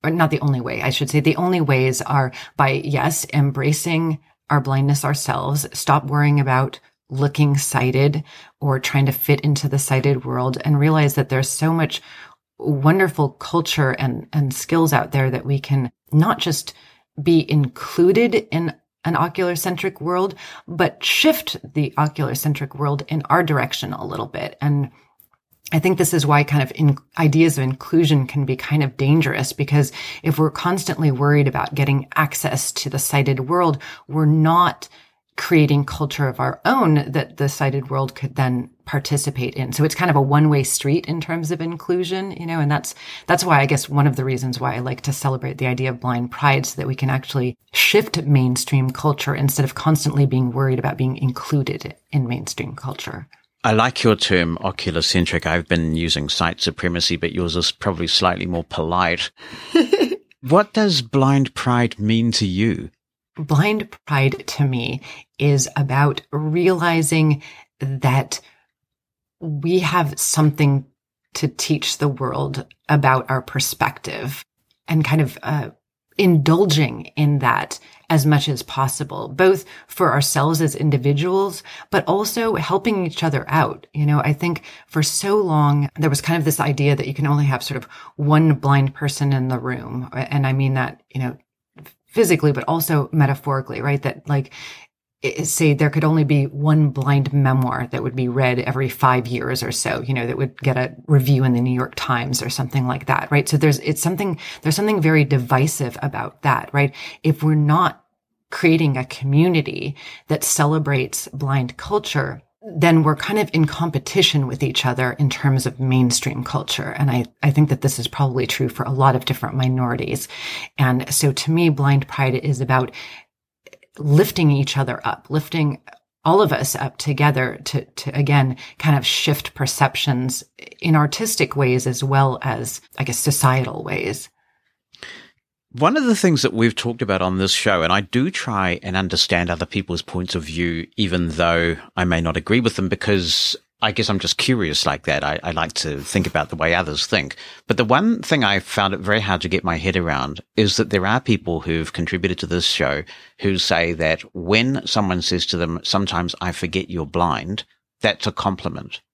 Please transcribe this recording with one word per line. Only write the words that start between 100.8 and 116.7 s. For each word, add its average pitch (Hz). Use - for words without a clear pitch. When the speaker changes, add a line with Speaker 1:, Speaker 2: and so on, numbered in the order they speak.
Speaker 1:
review 135
in 127
the 120
New 127
York 127
Times 127
or 131
something 131
like 127
that, -
right? 143
So 151
there's, 143
it's 151
something, 185
there's 156
something 208
very 156
divisive 135
about -
that, -
right? 143
If 156
we're 156
not 151
creating 160
a 127
community 147
that -
celebrates 147
blind 135
culture, 147
then 160
we're 151
kind 202
of 208
in 160
competition 147
with 131
each 131
other 127
in 143
terms 135
of 135
mainstream 127
culture. -